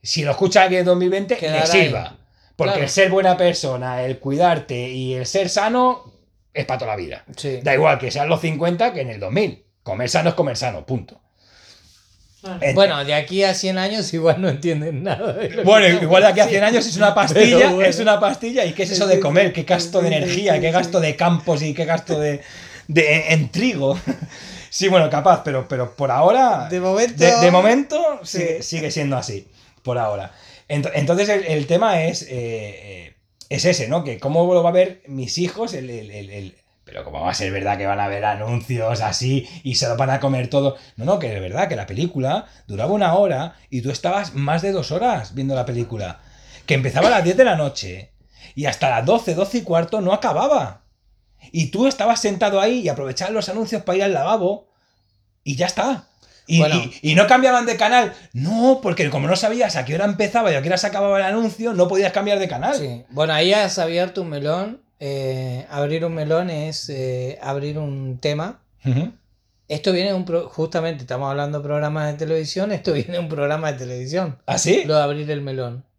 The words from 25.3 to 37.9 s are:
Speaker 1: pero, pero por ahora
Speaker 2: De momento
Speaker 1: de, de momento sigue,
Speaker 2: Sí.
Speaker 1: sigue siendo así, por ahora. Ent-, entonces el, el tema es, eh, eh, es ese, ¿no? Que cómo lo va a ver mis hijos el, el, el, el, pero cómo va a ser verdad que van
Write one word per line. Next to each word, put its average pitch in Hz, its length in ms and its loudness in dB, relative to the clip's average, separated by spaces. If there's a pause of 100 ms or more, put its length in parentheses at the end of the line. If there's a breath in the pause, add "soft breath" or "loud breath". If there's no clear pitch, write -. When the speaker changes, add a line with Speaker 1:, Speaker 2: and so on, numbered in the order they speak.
Speaker 1:
pero, 135 220 -2
pero 123 280 -6
por 135 160 -2
ahora 185 580 4
Speaker 2:
De 180 120 -2
momento 196 420 2
Speaker 1:
de, 170 140 8
de 175 140 6
momento 233 460 4 (260)
sigue, 170 380 -4
Speaker 2:
Sí. - 160 -8
Speaker 1:
sigue 156 140 -4
siendo 139 240 -2
así, 110 320 -8 (340 soft breath)
por 123 160 -4
ahora. 101 360 -4 (340 loud breath)
Ent-, 147 260 -4
entonces 180 360 2
el, 202 160 2
el 151 220 -2
tema 185 360 2
es, 165 200 -4
eh, - 100 -16
eh, 104 840 -10 (340)
es 139 140 -4
ese, 165 240 2
¿no? 156 160 -2
Que 123 160 -8
cómo 170 340 2
lo 175 80 6
va 170 80 4
a 170 40 0
ver 185 340 2
mis 135 300 -8
hijos 190 360 -4
el, 127 160 -10
el, 110 220 -12
el, 101 180 -14
el, 98 260 -12 (280)
pero - 220 -14
cómo 73 160 -10
va 90 100 -2
a - 20 -4
ser 98 200 -4
verdad 101 240 -2
que 98 100 -4
van 101 140 -2